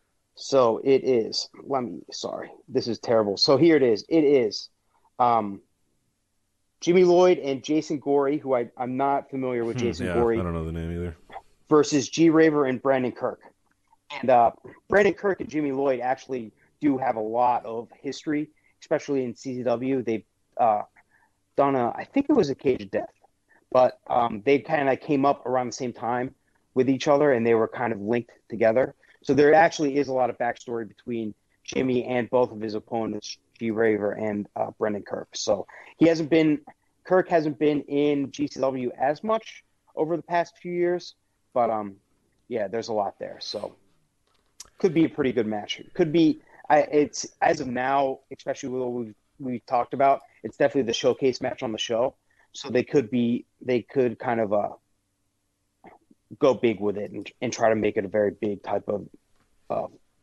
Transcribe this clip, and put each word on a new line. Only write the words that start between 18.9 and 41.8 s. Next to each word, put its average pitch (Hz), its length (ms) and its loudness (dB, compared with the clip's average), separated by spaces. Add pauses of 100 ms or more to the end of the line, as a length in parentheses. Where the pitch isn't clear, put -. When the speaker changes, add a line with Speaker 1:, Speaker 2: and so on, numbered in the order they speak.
Speaker 1:
in 117 100 -8
C 131 200 -10
Z 123 80 -8
W. 123 400 0
They've, 113 220 -4 (340)
uh, 110 240 2 (760)
done 139 180 2
a, 123 140 0
I - 160 -8
think - 240 -2
it 311 60 2
was 160 160 2
a 131 40 -4
Cage 120 280 -2
of 95 80 -16
Death, - 240 -6 (580)
but, 127 340 4
um, 117 380 0
they 139 140 4
kinda 139 400 0
came 139 260 0
up 139 220 0
around 127 220 -2
the 110 40 -12
same 123 220 -8
time 123 400 -6 (400)
with 127 160 2
each 135 180 0
other, 143 240 4
and 117 140 2
they 117 80 6
were 113 140 2
kind 117 260 -4
of 98 80 -12
linked 120 300 -2 (180)
together. 113 440 2 (280)
So 147 100 0
there 147 220 6
actually 156 420 4
is 139 120 0
a 135 40 -4
lot 127 160 2
of 113 80 -6
backstory 117 500 -6
between 113 460 -8 (320)
Jimmy 127 400 -2
and 123 240 -2
both 123 240 2
of 107 80 -12
his 107 140 -6
opponents, 107 640 -6 (200)
G 117 120 -4
Raver 107 420 2
and, 104 420 -4
uh, 117 180 -4
Brendan 107 320 -4
Kirk. - 280 -10
So 98 340 -4 (300)
he 160 120 6
hasn't 160 200 0
been, 156 320 4 (440)
Kirk 185 240 2
hasn't 156 300 0
been 147 240 2
in 143 500 0
G 147 160 -4
C - 120 -8
W 131 380 -2
as 147 240 -2
much 220 420 -6 (300)
over 160 220 -2
the 151 60 -6
past - 360 -4
few 175 140 -10
years, 175 420 -2 (400)
but, 117 160 2
um, 104 260 -6 (520)